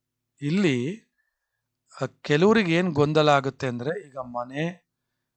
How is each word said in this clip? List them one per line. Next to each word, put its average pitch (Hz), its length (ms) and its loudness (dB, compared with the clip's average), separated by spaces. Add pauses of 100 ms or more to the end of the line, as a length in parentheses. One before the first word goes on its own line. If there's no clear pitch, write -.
(420)
ಇಲ್ಲಿ, 156 580 -2 (1000)
ಆ, 131 60 -4 (140)
ಕೆಲವ್ರಿಗೆ 185 520 4
ಏನ್ 175 200 0
ಗೊಂದಲ 151 360 2
ಆಗುತ್ತೆ 139 380 0
ಅಂದ್ರೆ, 127 420 -6
ಈಗ 131 80 -18
ಮನೆ, 131 680 -8 (500)